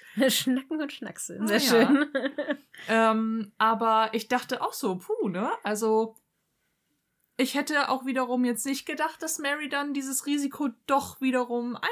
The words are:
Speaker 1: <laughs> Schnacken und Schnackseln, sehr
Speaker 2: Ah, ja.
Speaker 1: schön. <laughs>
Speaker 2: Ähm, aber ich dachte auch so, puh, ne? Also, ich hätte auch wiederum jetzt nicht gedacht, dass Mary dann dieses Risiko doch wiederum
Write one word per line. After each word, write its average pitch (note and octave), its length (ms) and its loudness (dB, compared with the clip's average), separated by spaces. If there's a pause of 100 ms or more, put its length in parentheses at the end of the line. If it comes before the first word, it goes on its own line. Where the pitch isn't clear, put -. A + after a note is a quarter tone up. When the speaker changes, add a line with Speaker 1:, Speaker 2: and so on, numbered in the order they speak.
(160)
Speaker 1:
<laughs> C4 140 4
Schnacken C4+ 520 0
und C#4+ 100 -6
Schnackseln, G#3 560 -8
sehr G#3 100 2
Speaker 2:
Ah, A3+ 60 2
ja. A#3 240 6
Speaker 1:
schön. C#4+ 260 6
<laughs> C4+ 440 -4 (300)
Speaker 2:
Ähm, A3 720 2
aber A3 560 4
ich A3+ 160 -4
dachte B3 320 -2
auch G4+ 120 -4
so, G3 240 -2
puh, G#4 300 -2
ne? G3 240 -2 (120)
Also, A3 520 0 (1200)
ich C4 180 0
hätte C#4+ 340 0
auch C4 160 -2
wiederum B3+ 380 0
jetzt A#3+ 220 -2
nicht C4+ 200 -4
gedacht, D#4 360 -4
dass D#4 180 -6
Mary D4 300 -4
dann C#4+ 240 -4
dieses C4+ 320 -4
Risiko C#4+ 440 -2 (180)
doch - 340 0
wiederum A#3+ 560 -2 (140)